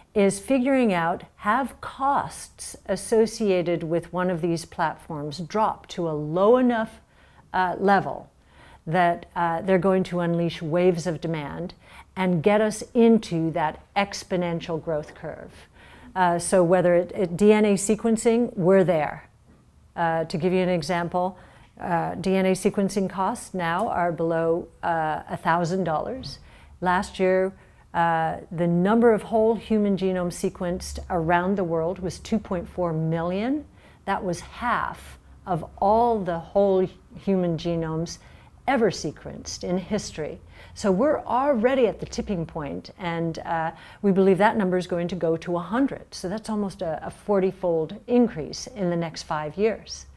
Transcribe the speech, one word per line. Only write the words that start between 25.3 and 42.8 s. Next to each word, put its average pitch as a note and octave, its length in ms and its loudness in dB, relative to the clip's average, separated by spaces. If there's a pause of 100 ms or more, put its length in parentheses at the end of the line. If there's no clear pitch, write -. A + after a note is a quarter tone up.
thousand F3 460 0
dollars. - 560 -6 (420)
Last F3+ 380 -2
year, F#3 340 2 (400)
uh, E3 440 0 (140)
the E3+ 160 0
number G#3 460 4
of G3+ 80 0
whole A3 320 2
human G#3 420 0
genomes F3+ 380 -2
sequenced F3+ 640 -6 (140)
around F3 440 2
the G3 80 0
world E3 360 -2
was F3+ 180 -6
two - 220 -2
point - 280 -8
four F3+ 240 -4
million. F3 720 -2 (420)
That G3 180 -2
was F3 160 -4
half - 800 -6 (260)
of D#3+ 180 -2 (140)
all A3 420 2
the F3+ 200 -4
whole F#3+ 500 2 (260)
human F3+ 440 0
genomes E3 580 -4 (500)
ever A#3 240 2
sequenced - 720 -10
in F#3 120 -2
history. F3 640 -6 (360)
So G#3 160 0
we're A#3 300 2
already B3+ 640 2
at F3 120 -2
the - 60 -10
tipping E3 400 -6
point, D#3+ 540 -10